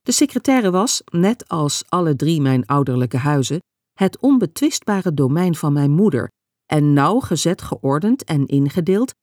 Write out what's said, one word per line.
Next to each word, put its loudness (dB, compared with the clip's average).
De -4
secretaire 0
was, -2
net -2
als -2
alle 0
drie 0
mijn 0
ouderlijke 0
huizen, 0
het -2
onbetwistbare 0
domein 0
van -2
mijn 2
moeder 2
en 2
nauwgezet 0
geordend -2
en 0
ingedeeld 0